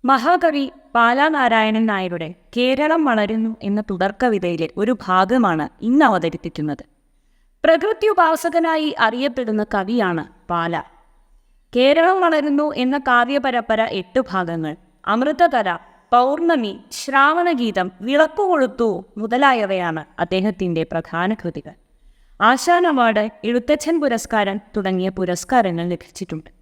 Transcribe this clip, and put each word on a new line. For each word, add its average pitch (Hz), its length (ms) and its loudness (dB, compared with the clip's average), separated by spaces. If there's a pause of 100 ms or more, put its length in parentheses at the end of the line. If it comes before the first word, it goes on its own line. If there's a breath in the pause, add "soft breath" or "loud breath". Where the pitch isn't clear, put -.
മഹാകവി 285 640 2 (260)
പാലാ 240 320 4
നാരായണൻ 226 580 2
നായരുടെ 175 500 -4 (220)
കേരളം 294 480 0
വളരുന്നു 220 580 0
എന്ന 202 180 -2
തുടർക്കവിതയിലെ 190 960 -2
ഒരു 214 200 0 (100)
ഭാഗമാണ് 185 640 2 (120)
ഇന്ന് 262 240 2
അവതരിപ്പിക്കുന്നത്. 165 800 -2 (800)
പ്രകൃതി 349 440 2
ഉപാസകനായി 330 920 0
അറിയപ്പെടുന്ന 233 640 -2
കവിയാണ് 190 640 -2 (220)
പാല. 165 340 -4 (920)
കേരളം 330 460 4
വളരുന്നു 302 540 0
എന്ന 254 220 -2
കാവ്യപരമ്പര 240 840 0
എട്ട് 202 500 -2
ഭാഗങ്ങൾ, 165 440 -4 (300)
അമൃതകല, 240 720 0 (340)
പൗർണമി, 262 680 2 (120)
ശ്രാവണഗീതം, 269 1000 0 (100)
വിളക്കു 311 420 2
കൊളുത്തു 240 600 0 (120)
മുതലായവയാണ് 208 880 0 (140)
അദ്ദേഹത്തിൻ്റെ 180 640 -2
പ്രധാന 170 500 -4
കൃതികൾ. 160 400 -10 (680)
ആശാൻ 349 460 4
അവാർഡ്, 226 420 2 (140)
എഴുത്തച്ഛൻ 294 580 0
പുരസ്കാരം 214 600 -2 (160)
തുടങ്ങിയ 185 320 -2
പുരസ്കാരങ്ങൾ 180 760 -2
ലഭിച്ചിട്ടുണ്ട്. - 760 -10